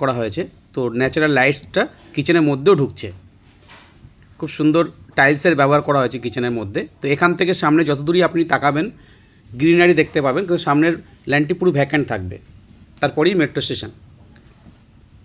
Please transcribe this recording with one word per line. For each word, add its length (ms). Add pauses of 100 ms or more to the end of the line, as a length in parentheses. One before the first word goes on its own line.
করা 180
হয়েছে। 240 (320)
তো 60 (200)
ন্যাচারাল 380
লাইটসটা 440 (320)
কিচেনের 360
মধ্যেও 300
ঢুকছে, 280 (1300)
খুব 200
সুন্দর 260 (340)
টাইলসের 420
ব্যবহার 280
করা 140
হয়েছে 220
কিচেনের 340
মধ্যে। 220 (200)
তো 40 (100)
এখান 240
থেকে 140 (100)
সামনে 280
যত 160
দূরই 220
আপনি 140 (100)
তাকাবেন 340 (640)
গ্রিনারি 500
দেখতে 260
পাবেন, 200
কিন্তু 200
সামনের 280 (360)
ল্যান্ডটি 280
পুরো 200
ভ্যাকেন্ট 340
থাকবে। 240 (640)
তারপরেই 400
মেট্রো 260
স্টেশন। 240 (1300)